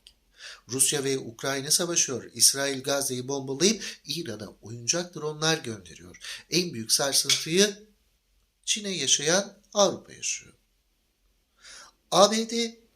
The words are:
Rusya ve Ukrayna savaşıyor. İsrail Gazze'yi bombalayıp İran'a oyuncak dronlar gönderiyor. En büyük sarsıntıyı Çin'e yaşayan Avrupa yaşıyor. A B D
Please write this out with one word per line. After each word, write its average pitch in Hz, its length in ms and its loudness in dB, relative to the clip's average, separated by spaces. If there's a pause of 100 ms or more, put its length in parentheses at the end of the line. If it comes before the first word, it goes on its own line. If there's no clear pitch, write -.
(680)
Rusya 135 360 0
ve 135 140 0
Ukrayna 135 520 -6
savaşıyor. 165 640 0
İsrail 135 480 2
Gazze'yi 131 460 -2
bombalayıp 139 560 0 (220)
İran'a 110 440 -8 (120)
oyuncak 120 520 -4
dronlar 151 440 0
gönderiyor. 90 600 -14 (320)
En 170 240 0
büyük 113 180 -2
sarsıntıyı 160 960 2 (760)
Çin'e 202 320 -4
yaşayan 151 640 2 (160)
Avrupa 185 380 2
yaşıyor. - 400 -10 (1600)
A 202 220 8
B 226 180 -2
D 233 320 -4 (120)